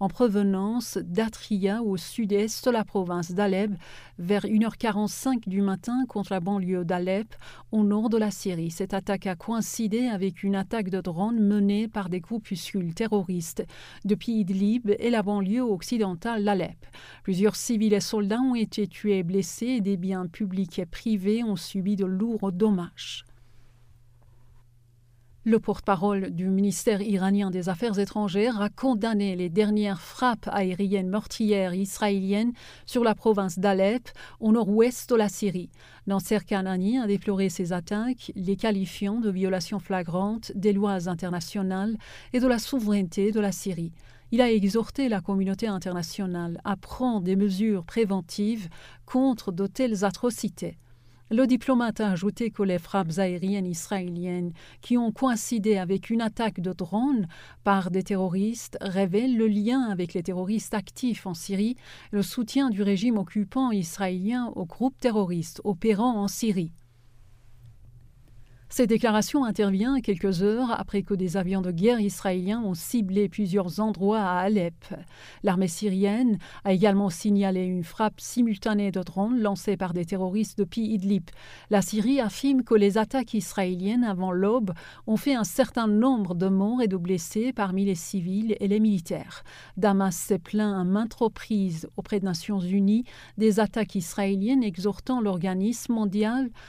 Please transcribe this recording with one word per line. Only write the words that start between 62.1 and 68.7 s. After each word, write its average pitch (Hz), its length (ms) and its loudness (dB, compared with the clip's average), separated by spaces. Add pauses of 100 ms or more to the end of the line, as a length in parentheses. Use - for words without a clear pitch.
et 208 40 0
le 202 60 2
soutien 254 480 0
du 202 120 0
régime 202 360 2
occupant 214 520 0
israélien 196 840 -2
aux 180 100 -4
groupes 254 320 -2
terroristes 185 640 0
opérant 220 520 2
en 202 120 0
Syrie. 190 440 0 (2000)